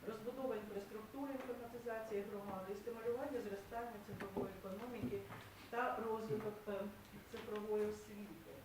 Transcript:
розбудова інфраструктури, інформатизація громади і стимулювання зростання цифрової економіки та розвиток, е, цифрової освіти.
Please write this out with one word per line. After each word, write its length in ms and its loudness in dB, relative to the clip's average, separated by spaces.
розбудова 500 2
інфраструктури, 720 -2
інформатизація 800 0
громади 420 -2
і 80 0
стимулювання 680 2
зростання 600 -2
цифрової 540 0
економіки 580 -2
та 120 4
розвиток, 500 2
е, 40 2
цифрової 600 4
освіти. 600 -8